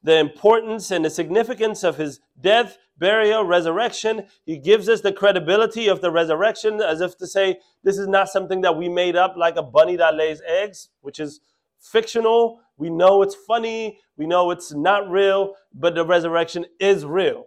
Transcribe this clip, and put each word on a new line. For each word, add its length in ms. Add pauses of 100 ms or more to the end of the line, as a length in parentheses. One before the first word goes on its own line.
the 160
importance 720
and 120
the 60
significance 720
of 140
his 240 (180)
death, 380 (200)
burial, 460
resurrection. 840 (180)
He 120
gives 300
us 140
the 100
credibility 800
of 100
the 100
resurrection, 720
as 220
if 160
to 100
say, 320 (240)
this 140
is 100
not 220
something 320
that 160
we 100
made 300
up 180
like 220
a 40
bunny 360
that 180
lays 320
eggs, 400 (140)
which 180
is 220 (400)
fictional. 800 (160)
We 120
know 340
it's 120
funny. 640 (160)
We 100
know 260
it's 220
not 360
real, 460 (180)
but 200
the 120
resurrection 600 (140)
is 260
real. 420